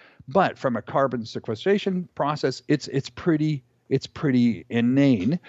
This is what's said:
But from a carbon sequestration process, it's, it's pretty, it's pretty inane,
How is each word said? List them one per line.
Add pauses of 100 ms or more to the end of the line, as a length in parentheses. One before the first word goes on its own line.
(280)
But
from
a
carbon
sequestration
process,
it's,
it's
pretty, (260)
it's
pretty
inane, (100)